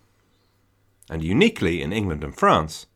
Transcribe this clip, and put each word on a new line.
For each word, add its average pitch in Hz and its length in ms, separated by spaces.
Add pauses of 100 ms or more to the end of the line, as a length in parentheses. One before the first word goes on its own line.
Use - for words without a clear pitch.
(1080)
And 80 120
uniquely 90 600
in 76 100
England 92 320
and 71 100
France, 98 640